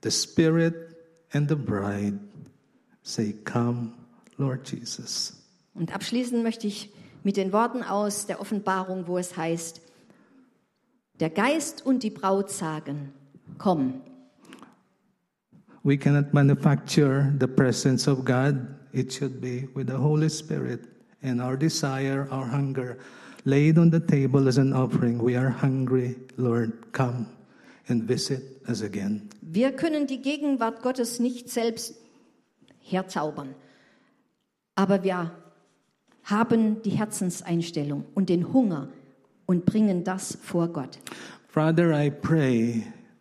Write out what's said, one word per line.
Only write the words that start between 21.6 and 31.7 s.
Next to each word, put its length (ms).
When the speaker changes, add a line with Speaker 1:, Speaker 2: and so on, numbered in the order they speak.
Speaker 1:
our 180
hunger, 480
laid 340
on 140
the 80
table 480
as 100
an 140
offering. 500
We 160
are 120
hungry, 680
Lord, 560
come 320
and 180
visit 340
us 140
again. 480
Speaker 2:
Wir 320
können 340
die 140
Gegenwart 600
Gottes 380
nicht 300
selbst 460